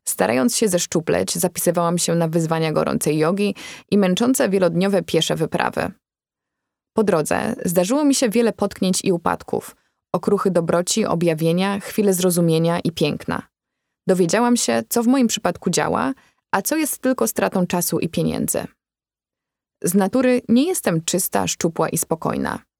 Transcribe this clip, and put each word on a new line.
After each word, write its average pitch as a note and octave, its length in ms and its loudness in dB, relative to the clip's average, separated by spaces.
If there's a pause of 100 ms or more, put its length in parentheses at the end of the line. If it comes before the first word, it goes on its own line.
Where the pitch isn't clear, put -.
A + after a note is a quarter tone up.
starając A#3+ 520 0
się A3+ 120 0
zeszczupleć, F3 680 -2
zapisywałam E3+ 600 0
się E3+ 180 -2
na E3 120 2
wyzwania D#3+ 440 0
gorącej D#3 460 0
jogi G3 380 0 (360)
i G3+ 60 4
męczące G#3+ 520 2
wielodniowe F#3 540 2
piesze - 320 0
wyprawy. D#3 560 -2 (1040)
Po A3 80 2
drodze F3 520 0 (100)
zdarzyło F#3+ 400 0
mi C#4 100 4
się B3+ 140 2
wiele A3+ 240 2
potknięć G3 500 -2
i F#3+ 80 2
upadków, - 640 -4 (360)
okruchy F#3+ 400 0
dobroci, F3 540 0
objawienia, E3+ 760 0
chwile G3+ 340 0
zrozumienia E3+ 680 2
i E3+ 120 -2
piękna. - 560 -4 (600)
Dowiedziałam G3 500 2
się, A#3 320 0
co A#3 140 0
w A3+ 40 0
moim B3+ 200 4
przypadku F#3 420 -2
działa, E3 440 0 (380)
a G3 100 0
co - 140 -2
jest D#4 220 -2
tylko B3+ 300 0
stratą F#3+ 400 0
czasu F3 320 -2
i E3+ 100 -2
pieniędzy. - 580 -2 (1160)
Z F3 100 -2
natury B3 560 2
nie B3+ 180 4
jestem F#3+ 360 0
czysta, - 440 -2
szczupła E3 420 -2
i - 80 -4
spokojna. - 640 -4 (200)